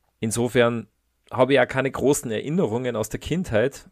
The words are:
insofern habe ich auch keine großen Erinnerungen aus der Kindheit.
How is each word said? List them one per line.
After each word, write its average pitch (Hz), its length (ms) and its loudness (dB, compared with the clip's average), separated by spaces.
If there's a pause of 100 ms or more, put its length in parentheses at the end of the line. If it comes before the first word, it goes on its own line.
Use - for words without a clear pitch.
(200)
insofern 120 640 0 (460)
habe 127 220 2
ich 131 60 6
auch 123 60 4
keine 135 240 -2
großen 127 400 0
Erinnerungen 123 640 -2
aus 107 140 -2
der 117 100 -8
Kindheit. 139 720 -2